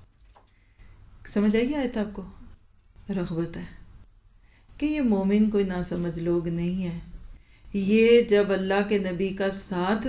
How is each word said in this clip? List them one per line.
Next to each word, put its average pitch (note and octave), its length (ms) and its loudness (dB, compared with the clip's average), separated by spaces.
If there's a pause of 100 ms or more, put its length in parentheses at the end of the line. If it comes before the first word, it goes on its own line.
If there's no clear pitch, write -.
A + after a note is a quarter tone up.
(1300)
समझ G#3 280 2
आई B3 180 2
आयत B3 240 -2
आपको? G3+ 260 -6 (880)
रग़बत F3 460 -4
है F3 120 -12 (1000)
कि - 180 -4
ये D4+ 140 -2
मोमिन G#3 480 4
कोई G3+ 160 2
नासमझ F3 540 -4
लोग F3 300 0
नहीं F3 320 -2
है। E3+ 200 -6 (720)
ये A3 560 6
जब G3+ 220 4
अल्लाह F#3+ 320 2
के G#3 160 0
नबी F#3 320 -2
का G3 240 -2
साथ G3 520 -2